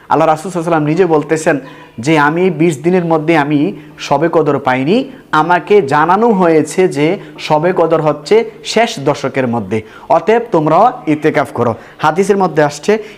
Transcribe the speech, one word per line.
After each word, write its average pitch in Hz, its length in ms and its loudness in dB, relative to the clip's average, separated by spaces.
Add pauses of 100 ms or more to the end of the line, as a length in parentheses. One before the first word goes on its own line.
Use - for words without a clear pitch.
আল্লাহ 156 200 2
রাসূল 156 240 -2
সাল্লাল্লাহু 165 300 -2
আলাইহি 160 200 0
ওয়াসাল্লাম 160 300 0
নিজে 156 140 -2
বলতেছেন 151 120 2 (400)
যে, 151 200 0
"আমি 165 320 2
বিশ 151 320 0
দিনের 175 220 0
মধ্যে 160 340 0
আমি 147 340 0 (260)
শবে 151 340 -2
কদর 147 260 2
পাইনি, 135 460 0 (280)
আমাকে 175 500 2
জানানো 165 460 2
হয়েছে 175 600 2
যে 151 300 -2 (200)
শবে 160 380 0
কদর 160 240 2
হচ্ছে 196 500 0 (140)
শেষ 226 340 -2
দশকের 135 500 -2
মধ্যে, 110 340 -4 (260)
অতএব 190 340 2 (100)
তোমরাও 165 400 2 (140)
ইতেকাফ 151 460 -2
করো।" 117 220 -2 (240)
হাদিসের 185 380 0
মধ্যে 160 260 0
আসছে, 202 360 -2 (200)